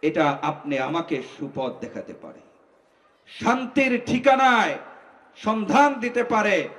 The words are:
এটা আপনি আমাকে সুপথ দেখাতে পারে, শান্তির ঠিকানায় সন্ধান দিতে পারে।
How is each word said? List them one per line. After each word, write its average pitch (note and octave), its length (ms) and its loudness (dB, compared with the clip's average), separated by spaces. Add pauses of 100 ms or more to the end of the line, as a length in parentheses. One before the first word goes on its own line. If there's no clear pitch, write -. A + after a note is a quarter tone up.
এটা D#3 220 2 (240)
আপনি C#3+ 260 -6 (120)
আমাকে D#3+ 300 -4 (160)
সুপথ C3 380 -6 (120)
দেখাতে G2 300 -12 (100)
পারে, - 180 -18 (880)
শান্তির B3+ 640 0 (160)
ঠিকানায় B3 680 4 (640)
সন্ধান A3 520 4 (140)
দিতে A#3+ 200 -2 (100)
পারে। G#3+ 240 2 (220)